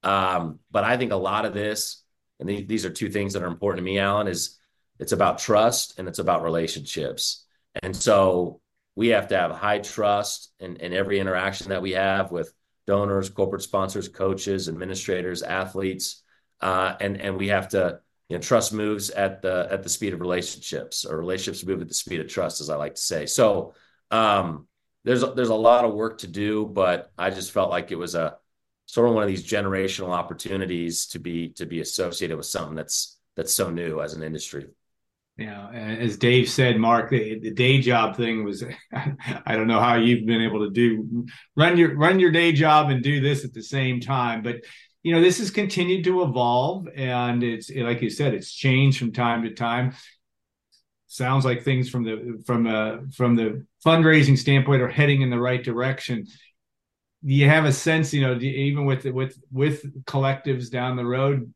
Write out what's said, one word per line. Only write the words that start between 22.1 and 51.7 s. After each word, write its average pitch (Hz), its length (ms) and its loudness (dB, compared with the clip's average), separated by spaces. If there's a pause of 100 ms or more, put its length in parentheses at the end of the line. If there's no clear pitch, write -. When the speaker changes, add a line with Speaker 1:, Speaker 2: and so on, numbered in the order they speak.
Speaker 1:
of 78 80 -8
trust, 82 340 -6
as 73 80 -12
I 78 60 -2
like 73 180 -6
to - 80 -10
say. 78 240 -4
So, 101 480 2 (380)
um, 98 560 2 (360)
there's 120 200 2
a, - 80 -2
there's 123 180 0
a 110 60 2
lot 117 300 6
of 107 100 0
work 113 240 -4
to - 80 -12
do, 104 400 -2
but 92 500 0
I 92 140 -2
just 92 200 -10
felt 92 200 0
like 87 180 -4
it 92 60 -6
was 85 180 -8
a 82 240 -2 (480)
sort 120 240 2
of 113 60 2
one 107 80 2
of 101 40 0
these 95 160 -4
generational 95 680 -2
opportunities 87 1000 -4
to - 120 -12
be, 85 340 -6
to 87 120 -12
be 82 140 -8
associated 85 580 -6
with 71 80 -10
something 78 300 -8
that's, - 420 -6 (180)
that's - 200 -4
so 87 160 -2
new 85 280 -6
as 76 140 -6
an 80 80 -12
industry. 76 460 -10 (680)
Speaker 2:
Yeah, 101 340 -14
as 110 460 -6
Dave 123 300 6
said, 123 300 2
Mark, 113 320 4
the, 110 300 0
the 110 160 -8
day 127 260 4
job 113 360 2
thing 113 280 -2
was, 101 180 -6 (160)
<laughs> - 140 -20
I - 600 -6
don't 110 100 0
know 113 140 4
how 117 160 4
you've 113 320 4
been 113 140 2
able 107 180 0
to 104 100 0
do, 113 560 0 (300)
run 170 200 4
your, 160 220 6
run 175 220 6
your 175 120 8
day 170 200 6
job 151 400 6
and 127 100 2
do 143 180 2
this 135 240 0
at 120 100 -10
the 113 100 -12
same 131 360 -2
time. 120 440 -2
But, 120 140 -4 (460)
you 165 120 2
know, 165 60 8
this 180 180 6
has 208 100 -2
continued 185 540 0
to 180 180 2
evolve, 131 760 0
and 123 460 -2
it's, 117 300 -4
like 120 320 -2
you 107 80 -2
said, 131 240 0
it's - 180 -10
changed 135 460 4
from 117 120 -4
time 117 300 0
to 113 100 -4
time. 120 440 -2 (1120)
Sounds 131 360 0
like 123 200 0
things 127 260 0